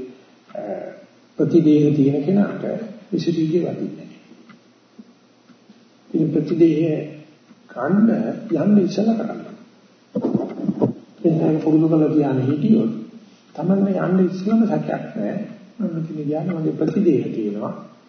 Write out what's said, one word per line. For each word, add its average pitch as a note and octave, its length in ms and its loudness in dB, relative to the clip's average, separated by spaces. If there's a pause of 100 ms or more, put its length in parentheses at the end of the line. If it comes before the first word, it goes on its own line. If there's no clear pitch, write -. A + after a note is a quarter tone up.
(500)
අ, - 60 -18 (840)
ප්‍රතිදේහ D3+ 540 4
තියෙන C#3+ 300 2
කෙනාට F#3 400 0 (440)
විස D#3+ 200 -4
බීජ D#3+ 200 0
වදින්නේ E3 180 0
නැහැ. - 160 -6 (2250)
ඉතින් D#3 180 0
ප්‍රතිදේහ D#3+ 520 2 (840)
ගන්න G3 440 2 (500)
යන්න G3+ 200 6
ඉස්සලා G#3 360 2
කරන්න. - 260 -6 (1800)
එතන D#3+ 380 2
පුරුදු D#3 300 2
කරලා D#3 200 4
තියාන C3+ 320 2
හිටියොත් A2+ 520 2 (580)
තමන්න G3 420 0
යන්න F3 300 0
ඉස්සලම F#3+ 420 2
සැකයක් - 480 -2
නැහැ. A2 260 -6 (360)
මම F#3+ 160 -4
මෙතන D#3+ 280 -6
ගියාම D3+ 320 -4
මගේ D#3 220 -2
ප්‍රතිදේහ D#3+ 540 2
තියෙනවා. G#2+ 480 -6 (340)